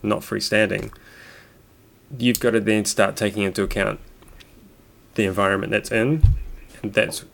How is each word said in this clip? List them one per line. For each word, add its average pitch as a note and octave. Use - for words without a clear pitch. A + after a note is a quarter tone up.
not G#2+
freestanding, G#2
you've A#2+
got A#2+
to A2+
then G#2+
start -
taking G#2
into G2
account G2+
the G#2+
environment G2
that's G#2+
in, C3
and G2+
that's -